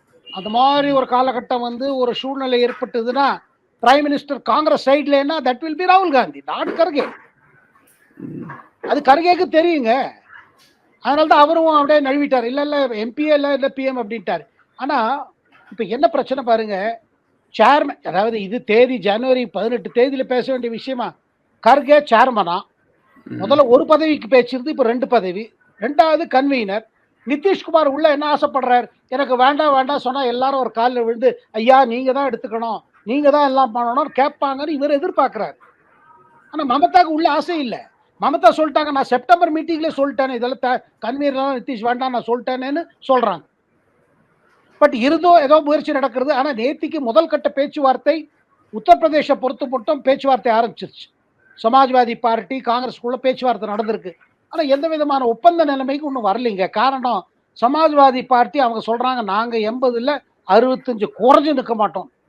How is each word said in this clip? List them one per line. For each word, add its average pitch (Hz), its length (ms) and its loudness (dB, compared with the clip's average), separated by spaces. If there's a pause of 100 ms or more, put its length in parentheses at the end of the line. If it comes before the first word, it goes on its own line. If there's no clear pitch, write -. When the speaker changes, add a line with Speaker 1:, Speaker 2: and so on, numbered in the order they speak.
(300)
Speaker 1:
அந்த 190 180 -12
மாதிரி 277 420 0
ஒரு 262 160 0
காலகட்டம் 247 540 -2
வந்து 240 360 -6
ஒரு 247 180 -2
சூழ்நிலை 262 500 -2
ஏற்பட்டதுன்னா, 240 760 -2 (400)
பிரைம் 277 240 4
மினிஸ்டர் 285 360 -6
காங்கிரஸ் 294 480 0
சைடுலன்னா, 285 540 0
that 247 160 -2
will 320 180 -8
be 359 80 -4
ராகுல் 370 260 2
காந்தி, 208 340 -2
not 226 200 -6
கர்கே. 294 460 -2 (1040)
Speaker 2:
ம். - 260 -14 (460)
Speaker 1:
அது 277 120 0
கர்கேக்கு 330 480 2
தெரியுங்க. 269 640 0 (920)
அதனால 294 280 0
தான் 311 120 8
அவரும் 320 260 4
அப்படியே 302 340 4
நழுவிட்டார். 269 440 0
"இல்ல, 254 160 -4
இல்ல, 285 260 -2
எம் 226 280 -6
பி 302 100 -4
இல்ல, 285 280 2
இல்ல, 269 160 -2
பி 269 160 -8
எம் 262 120 -2
அப்படின்ட்டாரு." 202 500 -8 (300)
ஆனா, 262 500 -4 (440)
இப்ப 214 140 -8
என்ன 247 240 0
பிரச்சனை 262 360 -4
பாருங்க. 220 560 -4 (580)
சேர்மன், 285 480 2
அதாவது 208 340 -2
இது 196 240 -8
தேதி 240 340 2
ஜனவரி 240 480 -2
பதினெட்டு 202 480 -6
தேதியில 262 280 0
பேச 247 280 -4
வேண்டிய 240 220 -4
விஷயமா? 226 420 -8 (520)
கர்கே 285 440 6
சேர்மனா? 208 500 2 (640)
Speaker 2:
ம். - 200 -10
Speaker 1:
முதல்ல 277 220 4
ஒரு 247 200 4
பதவிக்கு 302 420 2
பேச்சிருந்து, 247 400 2
இப்ப 285 140 -2
ரெண்டு 240 260 0
பதவி. 202 440 -2 (280)
ரெண்டாவது 302 460 2
கன்வீனர். 247 600 -2 (380)
நிதிஷ்குமார் 311 580 0
உள்ள 294 260 2
என்ன 294 240 0
ஆசைப்படுறார்? 254 540 0 (200)
எனக்கு 254 280 -2
வேண்டாம், 285 380 2
வேண்டாம் 262 240 0
சொன்னா 262 260 -4
எல்லாரும் 254 360 -2
ஒரு 233 140 -4
கால்ல 240 300 -2
விழுந்து, 233 360 0 (100)
"ஐயா, 262 340 4
நீங்க 254 280 -2
தான் 277 180 -2
எடுத்துக்கணும், 226 480 -8 (260)
நீங்க 277 260 2
தான் 285 160 4
எல்லாம் 262 280 2
பண்ணணும்னு" 240 420 -2
கேட்பாங்கன்னு 277 520 -2
இவர் 294 220 -2
எதிர்பார்க்கிறார். 277 640 -2 (960)
ஆனா 277 260 -2
மமதாக்கு 349 260 6
உள்ள 320 280 0
ஆசை 311 280 -4
இல்ல. 233 320 -8 (300)
மமதா 302 300 2
சொல்லிட்டாங்க, 302 420 -2
"நான் 269 120 0
செப்டம்பர் 330 480 2
மீட்டிங்ல 320 440 -4
சொல்லிட்டேன், 277 340 -2
இதெல்லாம் 247 300 -6
த-, - 460 -4
கன்வீனர்லாம் 269 520 -2
நிதிஷ் 226 220 -10
வேண்டாம், 247 320 -2
நான் 233 140 -4
சொல்லிட்டேனேன்னு" 254 580 -4 (240)
சொல்றாங்க. 233 360 0 (1400)
But 294 140 4
இருந்தும் 320 460 4
ஏதோ 294 200 4
முயற்சி 294 320 -2
நடக்கிறது. 262 400 -2
ஆனா 269 180 0
நேத்திக்கு 277 480 -6
முதல் 285 280 0
கட்ட 294 220 -4
பேச்சுவார்த்தை 285 840 -2 (420)
உத்தரப்பிரதேச 302 600 2
பொறுத்து 262 340 -6
மட்டும் 269 340 -4
பேச்சுவார்த்தை 262 500 0
ஆரம்பிச்சிருச்சு. 220 600 -4 (500)
சமாஜ்வாதி 247 560 2
பார்ட்டி, 226 460 -4
காங்கிரஸ்குள்ள 240 500 -4
பேச்சுவார்த்தை 240 540 -4
நடந்திருக்கு. 208 440 -6 (360)
ஆனா 330 200 -6
எந்த 277 200 0
விதமான 294 360 -2
ஒப்பந்த 320 400 4
நிலைமைக்கு 277 420 -4
இன்னும் 269 180 -8
வரலைங்க. 202 460 -2
காரணம், 247 560 -2 (400)
சமாஜ்வாதி 277 600 4
பார்ட்டி 240 340 2
அவங்க 226 360 -2
சொல்றாங்க, 247 280 -4
"நாங்க 226 340 -2
எண்பதுல 247 640 -2 (260)
அறுபத்தஞ்சு 233 560 2 (140)
குறைஞ்சு 277 400 4
நிக்க 220 160 -4
மாட்டோம். 196 360 -4 (180)